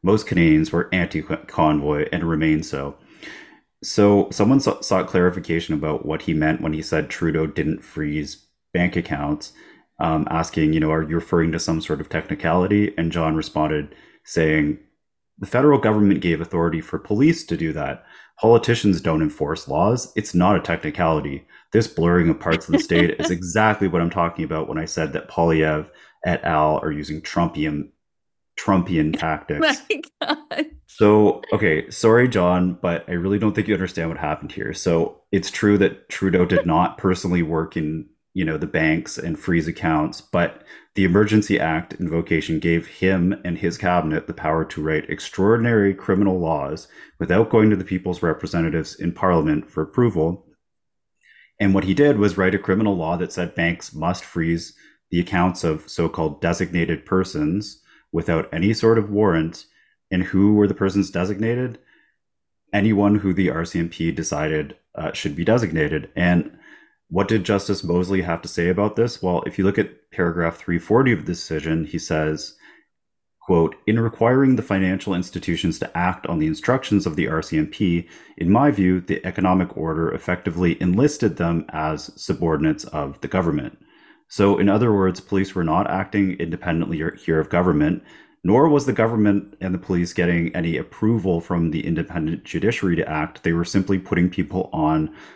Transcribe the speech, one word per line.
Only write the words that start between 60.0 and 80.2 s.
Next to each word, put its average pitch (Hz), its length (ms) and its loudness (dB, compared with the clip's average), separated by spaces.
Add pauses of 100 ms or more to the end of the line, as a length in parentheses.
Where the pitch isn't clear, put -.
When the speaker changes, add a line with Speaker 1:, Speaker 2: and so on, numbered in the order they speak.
Speaker 1:
And 92 120 0
who 101 300 2
were 104 140 6
the 98 80 -4
persons 95 340 0
designated? 110 720 -4 (920)
Anyone 101 440 4
who 98 180 0
the 90 160 2
R 80 160 -2
C - 140 -4
M 85 100 -2
P 82 220 -4
decided, 76 640 -4 (180)
uh, 80 200 -8
should - 220 -6
be 85 100 -4
designated. 78 720 0
And 87 400 2 (540)
what 95 180 0
did 107 180 0
Justice 98 380 -2
Mosley 90 380 0
have 85 200 -4
to - 60 -14
say 85 220 -2
about 101 260 0
this? 120 280 -2
Well, 90 240 0
if - 100 -10
you 95 60 0
look 98 160 2
at - 320 -4
paragraph 85 460 -2
three 87 200 -4
forty 120 360 2
of 76 120 -4
the 82 60 -4
decision, 80 540 -4
he 80 120 -8
says, 78 580 -4 (840)
quote, 82 340 2 (120)
"In 113 120 2
requiring 123 560 2
the 110 60 0
financial 95 540 -2
institutions 87 640 -4
to - 180 -8
act 90 300 -2
on 85 100 -4
the 78 100 0
instructions 101 600 0
of 80 80 -4
the 73 120 -2
R 78 140 -2
C - 160 -4
M 78 100 0
P, 87 400 -2 (300)
in 87 140 0
my 131 180 4
view, 92 320 2
the - 240 -6
economic 92 500 0
order 80 360 -2
effectively 87 680 -2